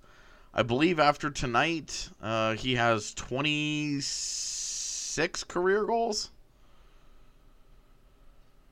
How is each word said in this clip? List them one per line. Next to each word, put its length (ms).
I 100
believe 380
after 300
tonight, 800
uh, 300
he 220
has 400
twenty-six 2250
career 400
goals. 480